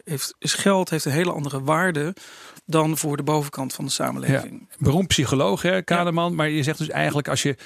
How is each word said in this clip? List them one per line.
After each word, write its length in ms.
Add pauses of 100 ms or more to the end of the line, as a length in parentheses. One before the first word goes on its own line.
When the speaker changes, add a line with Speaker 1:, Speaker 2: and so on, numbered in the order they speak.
Speaker 1:
heeft, 360
is 140
geld 360
heeft 160
een 60
hele 200
andere 320
waarde 500 (520)
dan 320
voor 200
de 60
bovenkant 500
van 120
de 60
samenleving. 760
Speaker 2:
Ja. 100
Beroemd 280
psycholoog, 540
hè, 200
Kahneman. 480
Speaker 1:
Ja. 60
Speaker 2:
Maar 140
je 140
zegt 140
dus 120
eigenlijk, 380
als 160
je, 120 (100)